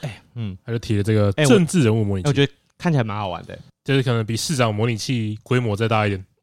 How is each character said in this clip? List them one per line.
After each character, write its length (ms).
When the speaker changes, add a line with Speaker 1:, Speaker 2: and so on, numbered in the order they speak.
Speaker 1:
哎， 220
嗯。 300
Speaker 2:
他 80
就 60
提 180
了 60
这 100
个 240
Speaker 1:
哎， 80
我 40
Speaker 2:
政 180
治 160
人 120
物 80
模 140
拟 60
器。 60
Speaker 1:
哎， 20
我 20
觉 140
得 40
看 120
起 60
来 80
蛮 100
好 140
玩 160
的。 140
Speaker 2:
就 100
是 80
可 80
能 140
比 100
市 220
长 180
模 140
拟 80
器 460
规 180
模 160
再 100
大 200
一 20
点。 160